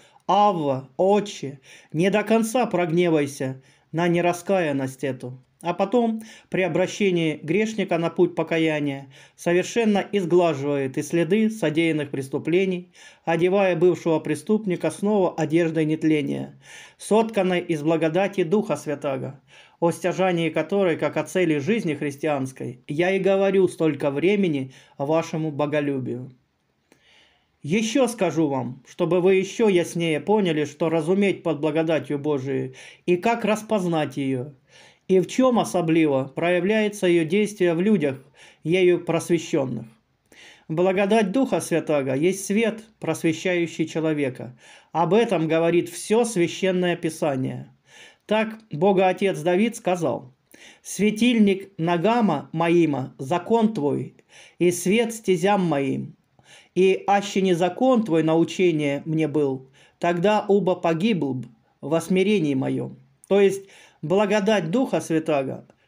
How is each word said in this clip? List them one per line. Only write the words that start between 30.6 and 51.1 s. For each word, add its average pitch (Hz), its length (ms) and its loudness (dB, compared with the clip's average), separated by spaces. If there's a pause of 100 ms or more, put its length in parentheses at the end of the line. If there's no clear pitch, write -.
что 165 240 -4
разуметь 175 560 0
под 156 160 -2
благодатью 156 580 -2
Божией 135 580 -4 (300)
и 175 120 2
как 226 260 -2
распознать 180 720 -2
её – 135 380 -4 (560)
и 185 100 4
в 175 60 2
чём 254 320 2
особливо 160 800 2
проявляется 190 720 0
её 170 180 4
действие 190 480 0
в 165 80 0
людях, 156 420 0 (400)
ею 175 400 2
просвещённых. 165 840 -2 (800)
Благодать 190 640 2
Духа 208 300 0
Святаго 147 520 -2
есть 175 320 0
свет, 220 380 -2 (160)
просвещающий 165 880 -2
человека. 143 680 -4 (360)
Об 165 240 0
этом 208 320 2
говорит 165 420 2
всё 226 360 0
Священное 180 680 0
Писание. 139 800 -4 (540)
Так 220 320 -2 (120)
Бога 185 360 2
Отец 185 340 -2
Давид 185 340 2
сказал: 160 560 -4 (520)
«Светильник 214 960 2